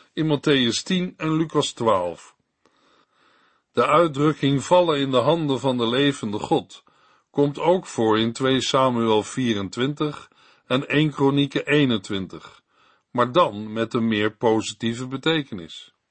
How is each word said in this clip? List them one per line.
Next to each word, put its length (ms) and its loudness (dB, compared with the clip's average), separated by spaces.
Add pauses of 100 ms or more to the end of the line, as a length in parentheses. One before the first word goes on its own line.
(140)
in 140 -2
Mattheüs 560 0
tien 340 -2
en 180 -2
Lucas 360 -2
twaalf. 640 -2 (1400)
De 140 0
uitdrukking 800 2
vallen 360 4
in 120 -2
de 60 2
handen 420 2
van 180 -2
de 100 0
levende 520 0
God 440 -4 (460)
komt 300 -2
ook 260 2
voor 340 2
in 140 -2
twee 280 0
Samuel 600 2
vierentwintig 1080 -4 (360)
en 220 -2
één 240 2
Kronieken 540 0
eenentwintig, 960 -2 (500)
maar 200 0
dan 420 0
met 200 -4
een 140 0
meer 240 0
positieve 760 -2
betekenis. 840 -6 (180)